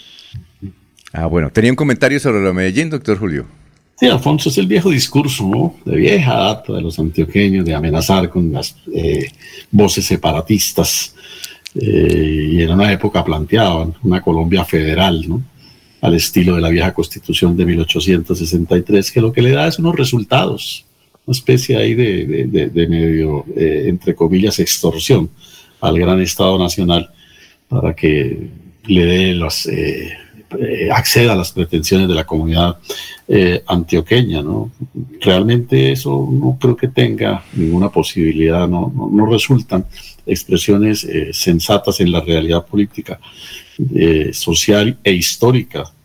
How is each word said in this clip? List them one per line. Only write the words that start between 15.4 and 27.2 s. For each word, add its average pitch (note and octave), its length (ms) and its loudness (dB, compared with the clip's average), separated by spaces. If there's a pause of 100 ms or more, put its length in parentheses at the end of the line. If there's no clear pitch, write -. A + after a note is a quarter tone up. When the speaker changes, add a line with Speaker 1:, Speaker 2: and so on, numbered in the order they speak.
Speaker 2:
Al E2 120 2
estilo F2 420 2
de E2+ 40 0
la E2 80 0
vieja E2 240 2
Constitución F2 640 -2
de F2+ 80 2
mil E2+ 160 2
ochocientos E2+ 580 0
sesenta E2+ 380 0
y F2 60 2
tres, G2+ 280 0
que B2 100 0
lo A2+ 120 2
que B2 80 0
le B2 120 4
da C#3+ 140 0
es E3 120 -2
unos E3 180 0
resultados, B2+ 880 -2 (400)
una B2+ 100 -2
especie B2+ 420 0
ahí A2 180 0
de, A2 320 0
de, C#2+ 200 -2
de, - 220 0
de E2+ 180 0
medio, D#2+ 600 0 (100)
eh, D2+ 320 0
entre F2+ 260 -2
comillas, F#2 460 2
extorsión E2+ 720 0 (500)
al E2 180 0
gran F2+ 220 2
Estado F#2+ 380 0
Nacional F2 520 0 (560)